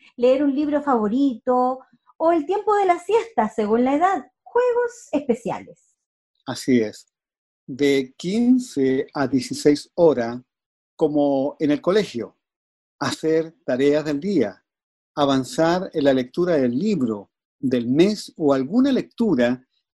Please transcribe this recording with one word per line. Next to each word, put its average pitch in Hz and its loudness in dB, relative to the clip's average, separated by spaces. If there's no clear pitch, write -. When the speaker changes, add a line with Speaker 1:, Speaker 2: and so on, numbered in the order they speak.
Speaker 1:
leer 254 2
un 277 0
libro 294 -2
favorito, 254 0
o 330 2
el 302 0
tiempo 403 0
de 403 2
la 349 2
siesta, 392 -2
según 226 0
la 269 0
edad, 370 0
juegos 480 -2
especiales. 165 -6
Speaker 2:
Así 123 0
es. 107 -6
De 139 -2
quince 185 0
a 139 -2
dieciséis 139 0
horas, 127 2
como 143 0
en 147 0
el 147 0
colegio, 175 -2
hacer 160 -2
tareas 143 0
del 143 -4
día, 143 -2
avanzar 147 0
en 156 -4
la 139 4
lectura 165 -2
del 123 0
libro 131 -2
del 123 -2
mes 175 0
o 139 2
alguna 196 0
lectura 139 0